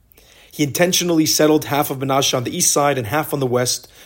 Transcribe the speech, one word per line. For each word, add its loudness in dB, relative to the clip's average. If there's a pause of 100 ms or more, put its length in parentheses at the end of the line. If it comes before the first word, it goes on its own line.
(520)
He -4
intentionally 0
settled 2
half -2
of -6
Menashe 0
on -2
the -6
east 2
side 2
and -6
half -2
on -4
the 0
west -2 (140)